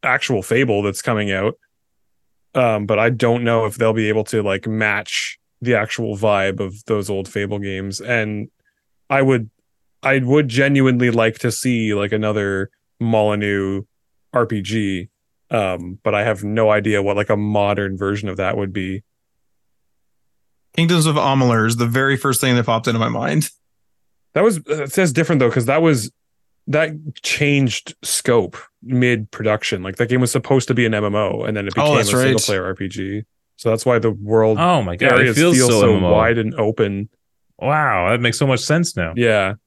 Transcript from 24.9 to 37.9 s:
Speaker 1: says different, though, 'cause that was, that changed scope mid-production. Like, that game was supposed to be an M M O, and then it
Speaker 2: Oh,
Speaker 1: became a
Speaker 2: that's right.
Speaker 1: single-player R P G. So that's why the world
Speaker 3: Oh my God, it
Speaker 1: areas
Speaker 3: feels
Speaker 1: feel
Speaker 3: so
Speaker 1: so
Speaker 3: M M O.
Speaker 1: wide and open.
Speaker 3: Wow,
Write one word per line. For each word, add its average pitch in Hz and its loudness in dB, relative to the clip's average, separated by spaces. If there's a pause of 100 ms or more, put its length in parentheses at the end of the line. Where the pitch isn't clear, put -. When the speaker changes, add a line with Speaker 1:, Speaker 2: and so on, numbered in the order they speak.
Speaker 1:
says 180 2
different, 156 2
though, 123 4
'cause 117 0
that 147 2
was, 135 2 (580)
that 156 0 (320)
changed 139 0
scope 110 0 (260)
mid-production. 110 -2
Like, 95 -10
that 120 -2
game 127 0
was 123 0
supposed 135 0
to 123 0
be 117 2
an 110 0
M 104 0
M 101 -2
O, 104 -2
and 107 -4
then 101 -6
it 95 -8
Speaker 2:
Oh, 135 2
Speaker 1:
became 147 4
a 143 4
Speaker 2:
that's 104 0
right. 127 2
Speaker 1:
single-player 107 0
R 95 -4
P 98 -6
G. 98 -8 (320)
So - -2
that's 113 -2
why 120 4
the 113 2
world 110 2
Speaker 3:
Oh 165 2
my 87 -4
God, - 2
it 123 4
Speaker 1:
areas 123 2
Speaker 3:
feels 160 4
Speaker 1:
feel 127 6
Speaker 3:
so 113 4
Speaker 1:
so 101 6
Speaker 3:
M 95 2
M 92 0
O. 90 4
Speaker 1:
wide 113 4
and 110 -4
open. 107 -2 (500)
Speaker 3:
Wow, 120 0